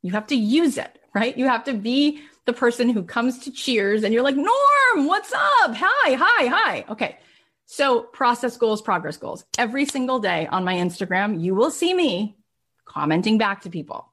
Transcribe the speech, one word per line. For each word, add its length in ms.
You 100
have 160
to 80
use 420
it, 200
right? 220
You 100
have 180
to 100
be 460
the 60
person 360
who 140
comes 380
to 100
Cheers 540
and 100
you're 80
like, 140
'Norm, 720
what's 260
up? 420
Hi, 400
hi, 320
hi.'" 420
Okay. 300
So 360
process 540
goals, 260
progress 340
goals. 280
Every 280
single 340
day 260
on 180
my 100
Instagram, 640
you 140
will 160
see 240
me 420
commenting 540
back 240
to 80
people. 420